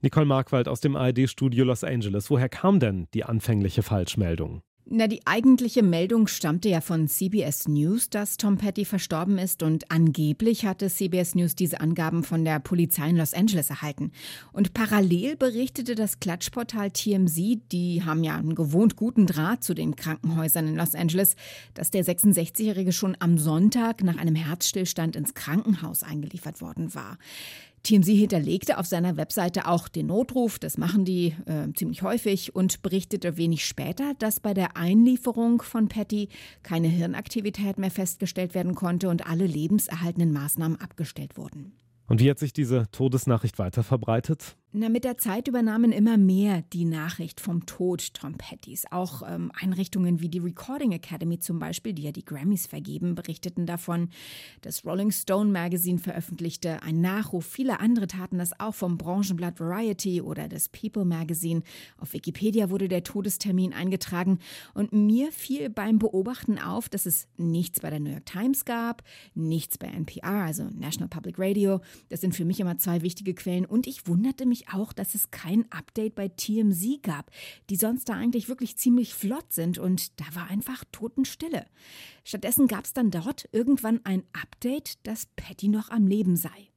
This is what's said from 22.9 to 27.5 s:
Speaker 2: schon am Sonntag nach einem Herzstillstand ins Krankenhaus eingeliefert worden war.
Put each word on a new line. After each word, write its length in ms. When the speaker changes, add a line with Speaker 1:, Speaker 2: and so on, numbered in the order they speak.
Speaker 2:
schon 280
am 180
Sonntag 680
nach 140
einem 160
Herzstillstand 840
ins 200
Krankenhaus 680
eingeliefert 600
worden 340
war. 240